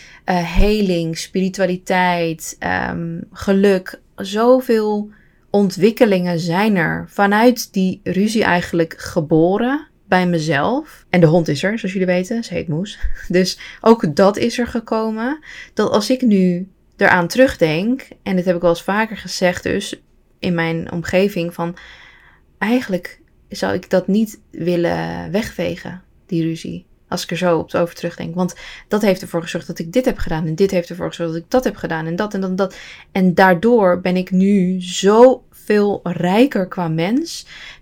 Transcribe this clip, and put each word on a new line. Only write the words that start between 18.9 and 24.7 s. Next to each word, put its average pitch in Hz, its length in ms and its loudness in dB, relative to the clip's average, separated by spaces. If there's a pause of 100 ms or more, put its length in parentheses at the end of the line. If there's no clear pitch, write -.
gezegd 180 460 -4
dus - 400 -6 (360)
in 185 160 -2
mijn 165 380 -4
omgeving, 175 600 -2
van 170 220 -6 (840)
eigenlijk 208 640 -4 (280)
zou 196 260 -4
ik 185 160 -8
dat 185 160 2
niet 214 340 0 (100)
willen 170 800 -2